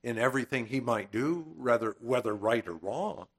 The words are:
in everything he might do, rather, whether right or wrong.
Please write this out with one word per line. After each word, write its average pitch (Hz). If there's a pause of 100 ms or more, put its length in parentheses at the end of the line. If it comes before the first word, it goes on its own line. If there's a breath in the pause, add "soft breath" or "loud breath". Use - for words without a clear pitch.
in 117
everything 123
he 131
might 110
do, 156 (120)
rather, 117
whether 117
right 110
or 85
wrong. 101 (140)